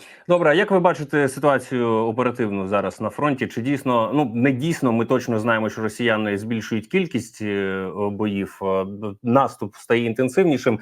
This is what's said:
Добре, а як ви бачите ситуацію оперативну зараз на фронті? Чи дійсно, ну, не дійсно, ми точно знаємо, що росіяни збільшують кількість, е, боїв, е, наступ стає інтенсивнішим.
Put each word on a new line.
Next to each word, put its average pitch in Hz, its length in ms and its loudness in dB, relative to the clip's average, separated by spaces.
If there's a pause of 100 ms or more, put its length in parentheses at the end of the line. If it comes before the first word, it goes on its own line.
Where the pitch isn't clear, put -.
(280)
Добре, 175 220 4
а 147 40 6
як 208 160 4
ви 190 100 4
бачите 151 480 2
ситуацію 131 600 0
оперативну 113 800 0
зараз 98 320 -2
на 107 100 -4
фронті? 131 360 -2
Чи 113 160 -6
дійсно, 123 520 0
ну, 143 200 0
не 131 180 2
дійсно, 131 400 0
ми 113 120 2
точно 123 340 0
знаємо, 110 320 0
що 110 120 -8
росіяни 107 560 0
збільшують 110 480 -4
кількість, 160 560 -4
е, 95 520 -4
боїв, 101 680 -4
е, 95 240 0 (360)
наступ 120 520 0
стає 120 300 0
інтенсивнішим. 131 760 0